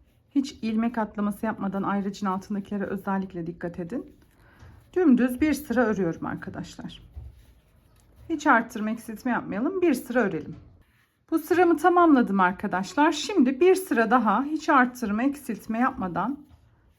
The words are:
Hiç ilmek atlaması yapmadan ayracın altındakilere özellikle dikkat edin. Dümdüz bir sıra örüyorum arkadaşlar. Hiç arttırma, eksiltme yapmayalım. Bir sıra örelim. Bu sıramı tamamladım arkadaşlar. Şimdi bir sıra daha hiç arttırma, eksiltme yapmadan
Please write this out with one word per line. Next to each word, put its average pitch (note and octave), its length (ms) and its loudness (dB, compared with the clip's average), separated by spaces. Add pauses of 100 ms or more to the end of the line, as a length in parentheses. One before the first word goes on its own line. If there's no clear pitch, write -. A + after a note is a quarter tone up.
(340)
Hiç C#4 180 0
ilmek A3+ 460 -2
atlaması G#3 480 -4
yapmadan G3 360 -4
ayracın G3 440 -4
altındakilere G3 580 -4
özellikle F#3+ 640 -6
dikkat E3+ 320 -10
edin. F#3+ 280 -8 (840)
Dümdüz B3+ 480 4
bir D4+ 140 2
sıra - 260 -2
örüyorum G3 460 -2
arkadaşlar. - 760 -12 (1300)
Hiç D#4 180 -4
arttırma, A3+ 440 2
eksiltme A3+ 400 -8
yapmayalım. A#3+ 520 -4
Bir E4 120 4
sıra A#3+ 260 -2
örelim. D#3+ 360 -4 (720)
Bu D#4+ 80 -2
sıramı E4+ 380 4
tamamladım D4 640 4
arkadaşlar. F#3+ 720 2
Şimdi D4+ 480 0
bir F#4 140 6
sıra A3+ 360 0
daha A3+ 340 2
hiç D4+ 240 -4
arttırma, B3 540 2
eksiltme A#3 560 -4
yapmadan G3+ 680 -4 (540)